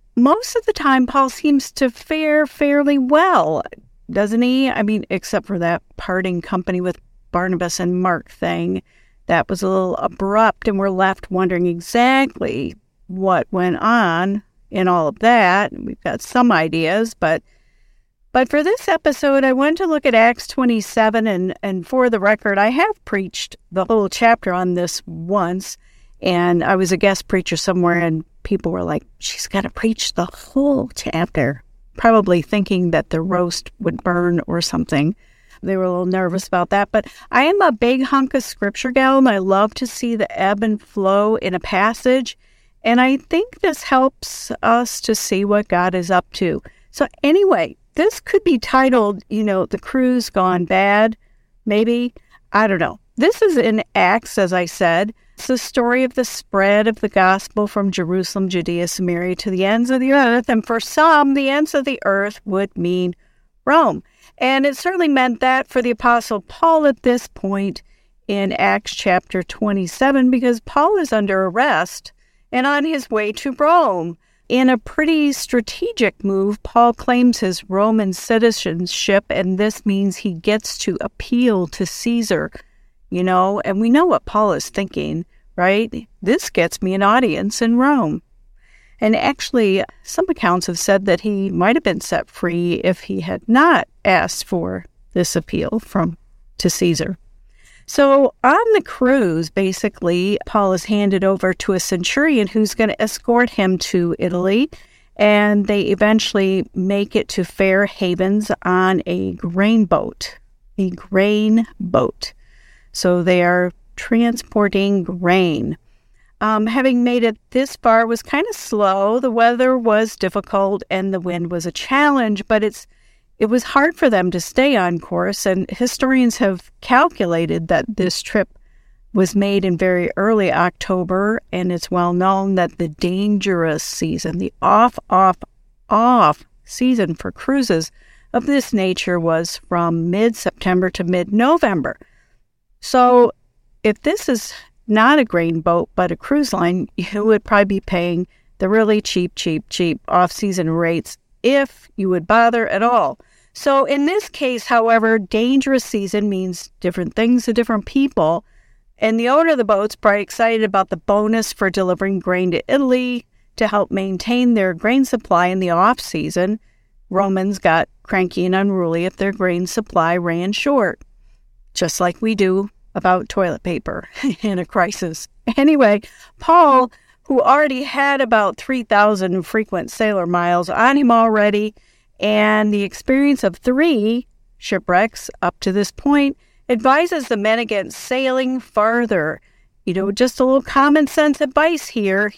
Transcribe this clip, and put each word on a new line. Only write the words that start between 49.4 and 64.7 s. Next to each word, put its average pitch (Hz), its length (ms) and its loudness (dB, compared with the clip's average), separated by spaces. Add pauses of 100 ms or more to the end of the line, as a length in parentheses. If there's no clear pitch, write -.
know, 190 220 0
"The 196 120 -6
Cruise 254 520 -2
Gone 185 360 0
Bad," 202 500 2 (500)
maybe. 233 480 0 (380)
I 214 140 2
don't 196 120 0
know. - 220 -4 (160)
This 349 260 2
is 359 160 2
in 220 260 0 (100)
Acts, 202 440 0
as 185 160 0
I 175 100 0
said. 175 480 0 (220)
It's - 120 -16
the 254 120 0
story 247 440 -2
of 254 120 -2
the 254 100 -2
spread 202 600 0
of 220 140 -2
the 214 80 -2
gospel 190 580 0
from 196 240 -2
Jerusalem, 185 580 -4
Judea, 175 400 -2
Samaria, 180 480 -4
to - 140 -8
the 185 160 0
ends 233 240 0
of 262 100 0
the 262 120 2
earth. 247 360 4
And 226 180 0
for 226 140 -2
some, 302 540 4
the 277 160 0
ends 302 240 0
of 285 100 0
the 254 220 -4
earth 196 400 0
would 202 320 -4
mean 180 360 -2 (520)
Rome. 277 360 2 (360)
And 269 260 2
it 277 120 0